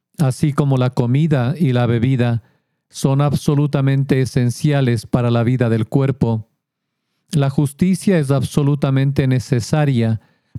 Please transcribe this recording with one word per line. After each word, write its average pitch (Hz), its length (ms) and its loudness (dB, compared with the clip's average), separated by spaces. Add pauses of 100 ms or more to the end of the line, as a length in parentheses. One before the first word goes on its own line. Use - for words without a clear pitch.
(180)
Así 139 340 0
como 139 240 0
la 127 140 0
comida 135 680 0
y 131 140 2
la 123 140 2
bebida 117 580 0 (440)
son 135 320 -2
absolutamente 139 1000 0
esenciales 127 840 0
para 120 280 0
la 120 100 0
vida 120 260 0
del 110 200 -2
cuerpo, 117 600 -2 (840)
la 139 180 0
justicia 175 720 0
es 135 100 -4
absolutamente 139 960 0
necesaria 127 960 0 (380)